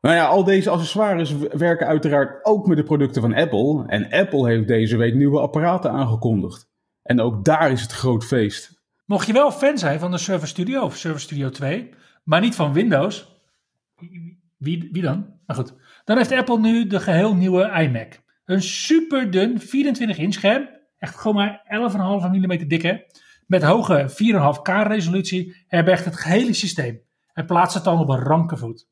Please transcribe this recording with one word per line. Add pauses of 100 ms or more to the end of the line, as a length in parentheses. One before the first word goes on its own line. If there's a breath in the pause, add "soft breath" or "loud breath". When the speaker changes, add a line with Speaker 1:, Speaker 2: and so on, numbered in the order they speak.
Speaker 1:
Nou
ja,
al
deze
accessoires
w-,
werken
uiteraard
ook
met
de
producten
van
Apple.
En
Apple
heeft
deze
week
nieuwe
apparaten
aangekondigd. (300)
En
ook
daar
is
het
groot
feest. (220)
Speaker 2:
Mocht
je
wel
fan
zijn
van
de
Surface
Studio
of
Surface
Studio
twee, (320 soft breath)
maar
niet
van
Windows, (1160)
wie,
wie
dan? (200)
Maar
goed, (300 soft breath)
dan
heeft
Apple
nu
de
geheel
nieuwe (100)
iMac. (240)
Een
superdun
vierentwintig
inch
scherm, (300)
echt
gewoon
maar
elf
en
een
halve
millimeter
dik,
hè? (500 soft breath)
Met
hoge
vier
en
een
half
K
resolutie (100)
herbergt
het
gehele
systeem (320)
en
plaatst
het
dan
op
een
ranke
voet.